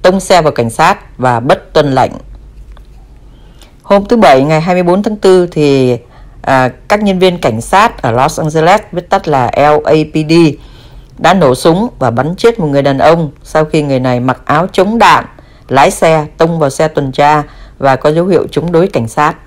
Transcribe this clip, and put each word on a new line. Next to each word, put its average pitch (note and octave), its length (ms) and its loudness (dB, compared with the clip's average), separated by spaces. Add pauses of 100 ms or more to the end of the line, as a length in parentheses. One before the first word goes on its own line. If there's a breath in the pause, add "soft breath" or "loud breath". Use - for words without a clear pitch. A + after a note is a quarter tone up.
tông F#3 180 2
xe F3+ 220 0
vào D3 100 0
cảnh A#2 180 -4
sát - 480 -2
và B2 220 0
bất D#3 320 -2
tuân C#3+ 220 0
lệnh. B2 180 0 (1700 soft breath)
Hôm G3+ 260 -2
thứ A#3+ 80 2
Bảy, D3 260 4
ngày D#3 180 0
hai F3+ 140 -2
mươi F3+ 80 0
bốn F3+ 200 0
tháng A3 140 -4
tư, F#3 360 2
thì, C3+ 440 0 (460 soft breath)
à, C3 260 0 (200)
các G#3 140 0
nhân G3 160 0
viên F3+ 200 0
cảnh A#2+ 220 -2
sát G#3 420 0
ở A#2+ 100 -2
Los C3+ 280 -2
Angeles, D#3+ 400 0 (120)
viết F3 180 -10
tắt F#3+ 180 -2
là C3 280 0
L D3+ 300 2
A - 60 2 (200)
P D#3 180 -4
D, - 20 4 (840 loud breath)
đã E3+ 160 2
nổ D3 200 2
súng F#3 340 0 (100)
và B2 120 0
bắn C3 260 -4
chết A#3 220 0
một E3 80 -2
người C#3 160 0
đàn C3+ 160 0
ông D#3+ 320 2 (120)
sau D#3 220 -2
khi D#3 180 -2
người C3+ 180 -2
này B2+ 200 -2
mặc B2+ 240 -4
áo D#3 280 0
chống G#3 260 0
đạn, E3+ 260 2 (440 soft breath)
lái C#3 220 2
xe D#3+ 360 0 (120)
tông E3 200 0
vào C#3+ 120 0
xe D#3 180 -2
tuần C#3 240 -4
tra D3 300 2 (360 loud breath)
và C3+ 180 0
có D3 160 0
dấu E3+ 140 0
hiệu F#3 240 0
chống E3 220 -4
đối E3+ 140 2
cảnh A#2 220 -4
sát. D3+ 260 -2 (120)